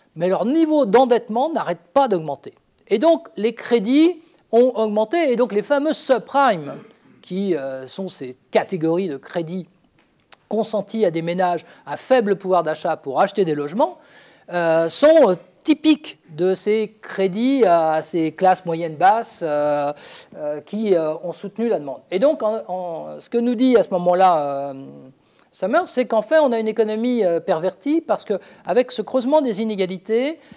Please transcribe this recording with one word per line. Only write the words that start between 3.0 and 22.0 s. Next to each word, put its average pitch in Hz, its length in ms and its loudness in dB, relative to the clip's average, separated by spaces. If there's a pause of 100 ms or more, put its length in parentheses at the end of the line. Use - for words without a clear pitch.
les 226 180 -2
crédits 262 680 2 (320)
ont 247 240 4
augmenté, 220 560 0
et 233 40 0
donc 240 160 0
les - 100 0
fameux 285 300 0
subprimes, 226 840 -2 (460)
qui, 185 360 -4
euh, 131 320 -8
sont 190 180 -12
ces - 300 -14 (160)
catégories 175 560 -2
de 139 80 -8
crédits 170 500 -10 (840)
consentis 214 560 -4
à 175 60 2
des 160 120 -4
ménages 175 440 -2 (180)
à 143 120 -10
faible 208 400 2
pouvoir 185 260 0
d'achat 160 340 -4
pour 139 240 -4
acheter 196 240 0
des 156 120 0
logements, 196 420 -2 (540)
euh, 165 360 2
sont, 294 420 6
euh, 180 40 0 (300)
typiques - 560 0 (100)
de 175 240 0
ces 214 480 -2
crédits 220 640 0
à 160 400 4
ces 160 260 -2
classes 185 340 2
moyennes 165 300 -6
basses, 202 480 0
euh, 147 500 0 (440)
euh, 151 240 -8
qui, 208 340 -2
euh, 160 200 0 (100)
ont 170 80 -6
soutenu 196 360 -6
la 185 120 0
demande. 139 220 -10 (100)